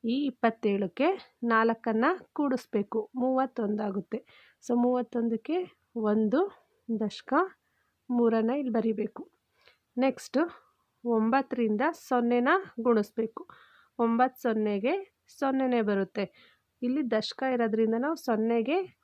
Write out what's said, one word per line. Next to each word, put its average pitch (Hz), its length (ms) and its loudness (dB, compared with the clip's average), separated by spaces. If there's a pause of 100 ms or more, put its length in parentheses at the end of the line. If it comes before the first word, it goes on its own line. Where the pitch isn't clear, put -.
ಈ 233 120 -2 (140)
ಇಪ್ಪತ್ತೇಳಕ್ಕೆ 226 1120 -2
ನಾಲ್ಕನ್ನ 226 640 2 (320)
ಕೂಡಿಸ್ಬೇಕು, 226 760 -2
ಮೂವತ್ತೊಂದು 254 680 -2
ಆಗುತ್ತೆ. 202 360 -6 (460)
So, 240 180 0
ಮೂವತ್ತೊಂದಕ್ಕೆ 240 720 -2 (400)
ಒಂದು 214 440 2 (600)
ದಶಕ - 340 -6 (760)
ಮೂರನ್ನ 226 400 2
ಇಲ್ಲಿ 262 300 -4
ಬರಿಬೇಕು. 220 520 -4 (640)
ನೆಕ್ಸ್ಟು 262 440 0 (640)
ಒಂಬತ್ತರಿಂದ 233 760 0 (100)
ಸೊನ್ನೆನ 240 580 0 (300)
ಗುಣಿಸ್ಬೇಕು. 226 680 -2 (520)
ಒಂಬತ್ತು 240 420 2
ಸೊನ್ನೆಗೆ 220 840 -2 (160)
ಸೊನ್ನೆನೇ 262 420 0
ಬರುತ್ತೆ. 196 440 -2 (560)
ಇಲ್ಲಿ 254 300 -2
ದಶಕ 214 320 -2 (100)
ಇರೋದ್ರಿಂದ 226 420 2 (100)
ನಾವು 311 100 -2
ಸೊನ್ನೆಗೆ 233 880 -2